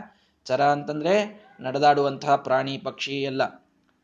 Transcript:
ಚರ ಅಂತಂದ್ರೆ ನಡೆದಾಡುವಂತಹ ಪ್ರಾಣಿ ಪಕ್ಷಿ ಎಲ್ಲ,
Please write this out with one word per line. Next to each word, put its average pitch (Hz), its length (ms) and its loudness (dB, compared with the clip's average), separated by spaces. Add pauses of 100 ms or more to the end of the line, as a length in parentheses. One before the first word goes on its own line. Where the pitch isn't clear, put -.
(440)
ಚರ 131 160 0
ಅಂತಂದ್ರೆ 151 840 0 (140)
ನಡೆದಾಡುವಂತಹ 139 760 2
ಪ್ರಾಣಿ 135 420 0
ಪಕ್ಷಿ 139 440 -8
ಎಲ್ಲ, 131 440 -4 (380)